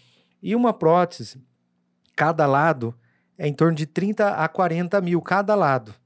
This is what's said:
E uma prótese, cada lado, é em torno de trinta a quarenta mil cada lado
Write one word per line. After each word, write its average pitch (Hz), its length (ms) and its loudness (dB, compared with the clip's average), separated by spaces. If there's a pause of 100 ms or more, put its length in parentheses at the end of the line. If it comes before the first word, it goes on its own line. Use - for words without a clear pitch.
(420)
E 190 120 -4
uma 240 180 2
prótese, 170 680 0 (720)
cada 156 320 2
lado, 139 480 0 (440)
é 156 100 -6
em 147 40 -4
torno 165 240 2
de 156 100 -4
trinta 202 440 -2
a 156 180 -2
quarenta 180 520 -2
mil 175 200 0
cada 196 340 0
lado 135 400 0 (120)